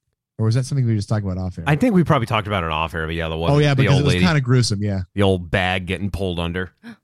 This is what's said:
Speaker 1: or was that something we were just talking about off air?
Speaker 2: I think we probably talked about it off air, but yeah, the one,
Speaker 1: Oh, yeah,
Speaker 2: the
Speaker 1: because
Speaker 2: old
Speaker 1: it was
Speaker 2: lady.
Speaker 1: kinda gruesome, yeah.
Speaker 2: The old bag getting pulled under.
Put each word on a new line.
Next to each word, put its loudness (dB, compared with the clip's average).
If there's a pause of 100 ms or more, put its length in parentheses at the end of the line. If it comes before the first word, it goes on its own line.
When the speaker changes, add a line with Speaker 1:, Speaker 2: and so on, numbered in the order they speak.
(380)
Speaker 1:
or 0
was 2
that 0
something -2
we 2
were 2
just -4
talking -2
about -4
off -6
air? -12
Speaker 2:
I 2
think 2
we 4
probably 2
talked -2
about 0
it -2
off -2
air, -4
but -4
yeah, -4
the -4
one, 0
Speaker 1:
Oh, 4
yeah, 2
Speaker 2:
the 2
Speaker 1:
because 4
Speaker 2:
old 4
Speaker 1:
it 0
was 2
Speaker 2:
lady. 4
Speaker 1:
kinda 2
gruesome, 0
yeah. -2 (140)
Speaker 2:
The 0
old 0
bag 0
getting -4
pulled -4
under. -6 (320)